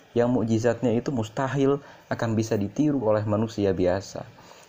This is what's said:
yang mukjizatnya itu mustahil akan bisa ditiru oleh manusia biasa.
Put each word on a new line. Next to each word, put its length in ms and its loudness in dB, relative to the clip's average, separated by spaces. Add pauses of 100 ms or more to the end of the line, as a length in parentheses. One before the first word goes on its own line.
(180)
yang 160 4
mukjizatnya 640 2
itu 160 -4
mustahil 640 0 (320)
akan 240 -2
bisa 240 0
ditiru 480 0
oleh 160 2
manusia 480 0
biasa. 560 -2 (440)